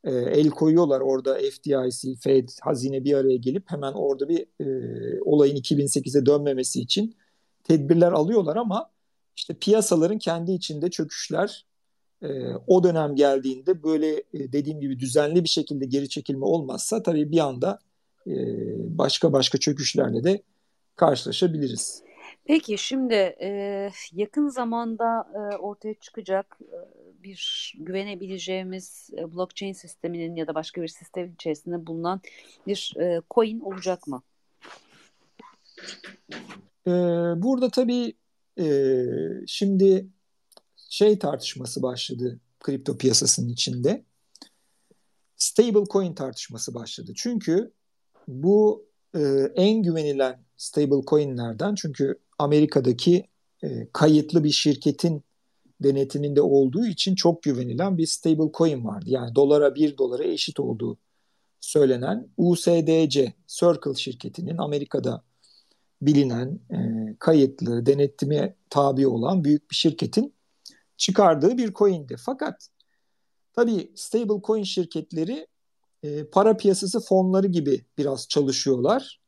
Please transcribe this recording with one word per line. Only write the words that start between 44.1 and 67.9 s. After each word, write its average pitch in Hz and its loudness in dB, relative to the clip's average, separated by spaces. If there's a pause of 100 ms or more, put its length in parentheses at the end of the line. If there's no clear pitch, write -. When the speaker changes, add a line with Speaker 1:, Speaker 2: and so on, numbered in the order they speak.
Speaker 1:
Stable 214 4
coin 190 0
tartışması 120 -10
başladı. - -12
Çünkü 226 -2 (560)
bu, 208 2 (300)
e, 165 -2 (360)
en 208 4
güvenilen 147 0 (180)
stable 143 0
coinlerden, 139 0
çünkü 139 -4 (200)
Amerika'daki, 147 4 (360)
e, 127 -8
kayıtlı 156 4
bir 147 2
şirketin 147 0 (600)
denetiminde 139 2
olduğu 139 4
için 190 0
çok 170 2
güvenilen 135 -2
bir 160 0
stable 156 0
coin 143 0
vardı. 104 -8
Yani 120 -2
dolara, 143 4
bir 147 0
dolara 127 0
eşit 160 -4
olduğu 120 -4 (640)
söylenen 143 2 (100)
U 175 4
S 170 2
D 160 4
C, 131 0 (140)
Circle 160 0
şirketinin 170 -8
Amerika'da 147 -4 (800)
bilinen, 139 2 (120)
e, - -4 (420)
kayıtlı, 131 2
denetime 143 0 (140)